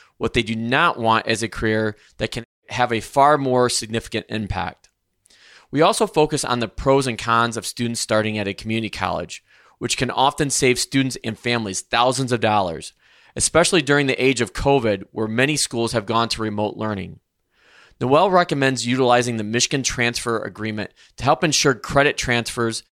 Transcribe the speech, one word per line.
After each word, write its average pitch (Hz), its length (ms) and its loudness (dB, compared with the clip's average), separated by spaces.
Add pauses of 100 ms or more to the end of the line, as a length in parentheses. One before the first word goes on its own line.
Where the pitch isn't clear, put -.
(160)
what 117 160 -4
they 117 100 2
do 113 140 -4
not 131 420 0
want 113 280 2
as 110 160 -2
a 113 80 -4
career 110 460 -2 (200)
that 113 160 -4
can 117 120 -8 (240)
have 117 220 0
a 117 80 0
far 143 400 4
more 127 300 2
significant 113 600 -4
impact. 95 600 -8 (800)
We 143 120 2
also 214 220 4
focus 151 400 0
on 123 140 0
the 113 80 -2
pros 135 400 2
and 117 100 -4
cons 117 400 0
of 107 80 -8
students 117 360 -4
starting 107 380 0
at 101 100 -2
a 98 60 -4
community 110 360 -4
college, 87 540 -6 (340)
which - 180 -4
can 127 140 -2
often 139 400 2
save 127 260 2
students 131 460 -2
and 113 160 -8
families 113 420 -4
thousands 123 520 0
of 120 80 0
dollars, 98 520 0 (440)
especially 165 460 2
during 143 260 2
the 127 120 -2
age 127 200 2
of 117 120 -2
covid, 113 600 0
where 110 160 -4
many 131 280 0
schools 117 360 -2
have 110 140 -2
gone 113 240 0
to 113 120 -6
remote 107 340 -4
learning. 101 440 -8 (800)
Noelle 151 320 4
recommends 139 520 2
utilizing 123 520 2
the 110 80 -4
Michigan 123 400 -2
Transfer 120 580 -2
Agreement 107 480 -8 (280)
to 113 60 -8
help 147 200 2
ensure 147 280 2
credit 143 440 0
transfers 117 640 -2 (140)